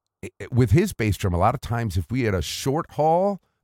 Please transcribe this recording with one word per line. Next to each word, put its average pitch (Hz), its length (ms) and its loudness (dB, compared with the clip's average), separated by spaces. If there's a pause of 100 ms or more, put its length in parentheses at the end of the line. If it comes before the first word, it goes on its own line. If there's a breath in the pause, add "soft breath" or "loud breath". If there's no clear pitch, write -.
(240)
i-, 104 60 -10 (100)
i-, 104 120 -12
with 123 200 4
his 180 200 4
bass 107 240 0
drum, 95 180 -2
a 85 40 0
lot 107 160 2
of 135 60 -6
times 117 360 -4
if 95 140 -4
we 123 120 -2
had 107 120 0
a 90 80 0
short - 500 -4
haul, 170 480 0 (240)